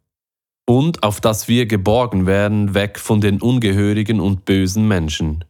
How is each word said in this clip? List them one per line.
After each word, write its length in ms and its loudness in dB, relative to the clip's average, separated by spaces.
Und 380 0
auf 180 -2
dass 260 -2
wir 180 2
geborgen 600 0
werden 480 0
weg 260 -2
von 220 0
den 200 0
ungehörigen 800 0
und 260 -2
bösen 420 2
Menschen. 640 -2